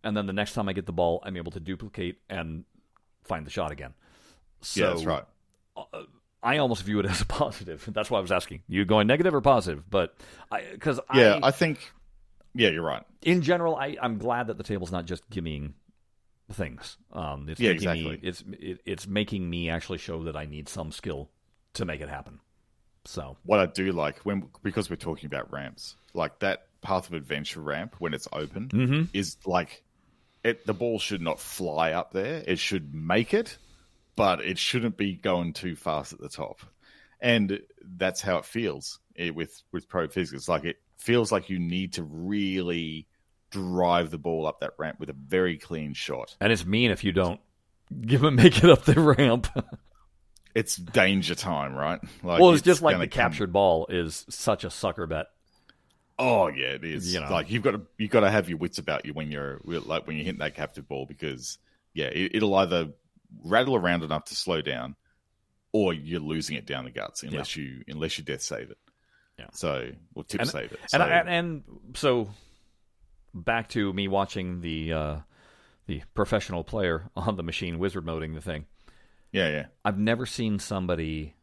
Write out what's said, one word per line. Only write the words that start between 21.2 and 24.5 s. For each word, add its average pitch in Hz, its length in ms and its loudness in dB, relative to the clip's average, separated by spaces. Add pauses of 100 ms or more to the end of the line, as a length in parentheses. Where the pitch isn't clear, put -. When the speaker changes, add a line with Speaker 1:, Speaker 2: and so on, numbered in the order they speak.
Speaker 1:
to - 120 -4
make 76 160 -6
it 73 80 -10
happen. 71 300 -14 (680)
So - 380 -10
Speaker 2:
What 104 160 6
I 92 80 6
do 95 240 -2
like, 76 280 -2
when, 101 280 -2 (160)